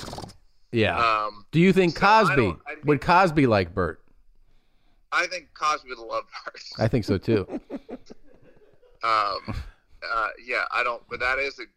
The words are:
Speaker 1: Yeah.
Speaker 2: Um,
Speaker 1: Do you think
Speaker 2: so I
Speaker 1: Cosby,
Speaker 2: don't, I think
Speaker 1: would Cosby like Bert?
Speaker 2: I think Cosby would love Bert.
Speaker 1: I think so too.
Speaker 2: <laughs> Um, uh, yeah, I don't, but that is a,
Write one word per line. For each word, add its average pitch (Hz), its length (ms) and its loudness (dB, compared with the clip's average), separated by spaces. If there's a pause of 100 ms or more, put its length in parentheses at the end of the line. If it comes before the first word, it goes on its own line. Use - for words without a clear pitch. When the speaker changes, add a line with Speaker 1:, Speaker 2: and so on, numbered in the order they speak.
(720)
Speaker 1:
Yeah. 107 540 0
Speaker 2:
Um, 104 240 -12
Speaker 1:
Do 151 100 2
you 185 120 8
think 180 260 2
Speaker 2:
so 190 80 2
I 220 160 6
Speaker 1:
Cosby, 180 140 2
Speaker 2:
don't, 98 300 2
I - 80 -14
think - 120 -18
Speaker 1:
would 143 140 2
Cosby 175 460 4
like 95 280 2
Bert? 85 260 -2 (1120)
Speaker 2:
I 165 140 0
think 175 280 -12
Cosby 151 340 -2
would 123 100 -12
love 113 240 -6 (220)
Bert. - 180 -16 (160)
Speaker 1:
I 113 80 2
think 117 180 0
so 95 140 0
too. 101 280 0 (220)
Speaker 2:
<laughs> - 0 - (1300)
Um, 104 520 -2 (480)
uh, 107 260 -4 (180)
yeah, 117 240 -2
I 120 120 -2
don't, 120 260 -4
but 120 120 -10
that 127 180 -2
is 139 200 -6
a, 120 40 -14 (140)